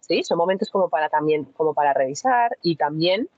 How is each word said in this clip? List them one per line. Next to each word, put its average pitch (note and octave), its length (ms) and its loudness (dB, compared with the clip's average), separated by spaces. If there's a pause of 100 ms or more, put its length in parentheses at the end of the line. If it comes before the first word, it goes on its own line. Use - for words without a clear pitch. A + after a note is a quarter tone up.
¿sí? G#3 220 0
Son G3 140 -2
momentos F#3+ 340 0
como F#3 200 0
para D#3 180 0
también, D3+ 360 0 (120)
como D#3 160 0
para C#3+ 220 2
revisar A#3+ 680 0
y E3+ 140 0
también E3+ 600 -2